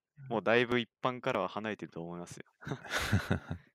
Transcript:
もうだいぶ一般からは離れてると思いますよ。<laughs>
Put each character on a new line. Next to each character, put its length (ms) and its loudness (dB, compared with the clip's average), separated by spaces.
も 120 0
う 20 2
だ 140 6
い 100 6
ぶ 120 2
一 120 -2
般 180 0
か 120 0
ら 80 2
は 80 2
離 220 -4
れ 80 -4
て 80 -8
る 60 -14
と 100 -8
思 140 -8
い 40 -8
ま 60 -10
す 100 -16
よ。 80 -14
<laughs> 960 -2